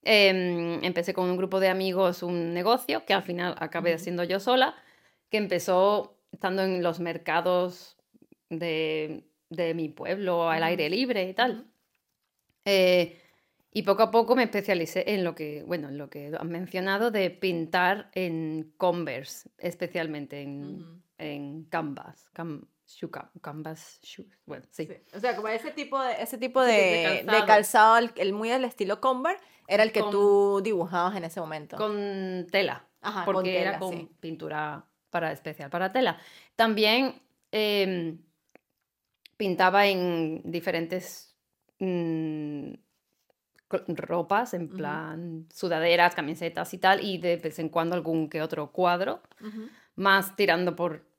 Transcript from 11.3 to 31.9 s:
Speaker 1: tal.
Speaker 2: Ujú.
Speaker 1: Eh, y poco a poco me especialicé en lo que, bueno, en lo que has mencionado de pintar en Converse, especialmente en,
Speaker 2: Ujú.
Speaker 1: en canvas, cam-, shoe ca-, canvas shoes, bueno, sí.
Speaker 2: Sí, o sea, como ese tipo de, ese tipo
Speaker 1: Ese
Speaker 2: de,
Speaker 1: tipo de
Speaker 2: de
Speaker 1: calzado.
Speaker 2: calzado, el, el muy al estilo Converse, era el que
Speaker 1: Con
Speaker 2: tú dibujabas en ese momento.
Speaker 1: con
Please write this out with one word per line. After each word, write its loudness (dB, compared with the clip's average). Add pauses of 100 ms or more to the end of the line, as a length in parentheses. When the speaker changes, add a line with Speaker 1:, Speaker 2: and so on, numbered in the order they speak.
Speaker 1:
tal. 2
Speaker 2:
Ujú. -12 (1000)
Speaker 1:
Eh, 4 (500)
y -2
poco 4
a 2
poco 4
me 4
especialicé -2 (100)
en 0
lo -2
que, -10
bueno, -6
en -10
lo -12
que -12
has -8
mencionado -2
de 0
pintar 0
en -4
Converse, -4
especialmente -6
en, -12
Speaker 2:
Ujú. -20 (160)
Speaker 1:
en -10
canvas, -8
cam-, -10 (220)
shoe -12
ca-, -16 (100)
canvas -14
shoes, -20 (160)
bueno, -16
sí. -8
Speaker 2:
Sí, -16 (220)
o -12
sea, -2
como -6
ese -6
tipo -6
de, -2
ese -8
tipo 0
Speaker 1:
Ese 6
Speaker 2:
de, 6
Speaker 1:
tipo 4
de 2
Speaker 2:
de -6
Speaker 1:
calzado. 4
Speaker 2:
calzado, 10
el, 2
el 0
muy -2
al 2
estilo -4
Converse, -2 (240)
era 4
el 2
que 2
Speaker 1:
Con -2
Speaker 2:
tú 6
dibujabas 0
en -6
ese -10
momento. -10
Speaker 1:
con -4